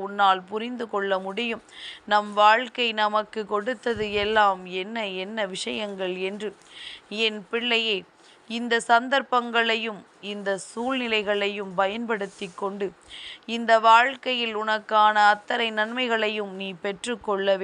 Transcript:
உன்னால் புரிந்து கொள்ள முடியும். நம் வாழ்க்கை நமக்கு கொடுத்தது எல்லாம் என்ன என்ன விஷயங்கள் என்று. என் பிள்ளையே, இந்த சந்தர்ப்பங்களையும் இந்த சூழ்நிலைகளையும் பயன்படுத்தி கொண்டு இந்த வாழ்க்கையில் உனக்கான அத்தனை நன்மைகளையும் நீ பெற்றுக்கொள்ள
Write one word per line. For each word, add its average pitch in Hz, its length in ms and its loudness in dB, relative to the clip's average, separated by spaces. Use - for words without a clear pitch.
உன்னால் 196 440 4
புரிந்து 226 440 -6
கொள்ள 196 320 0
முடியும். 220 380 -6
நம் 208 200 2
வாழ்க்கை 233 460 4
நமக்கு 214 400 -2
கொடுத்தது 214 540 -2
எல்லாம் 202 400 4
என்ன 220 260 -6
என்ன 214 280 -6
விஷயங்கள் 196 640 -6
என்று. 208 220 -8
என் 214 120 -4
பிள்ளையே, 226 460 0
இந்த 233 260 -2
சந்தர்ப்பங்களையும் 233 1080 0
இந்த 202 200 -4
சூழ்நிலைகளையும் 208 1080 -2
பயன்படுத்தி 202 680 -4
கொண்டு 202 260 -4
இந்த 233 160 0
வாழ்க்கையில் 240 760 4
உனக்கான 214 540 2
அத்தனை 226 340 -2
நன்மைகளையும் 220 800 -2
நீ 196 100 -8
பெற்றுக்கொள்ள 202 640 -4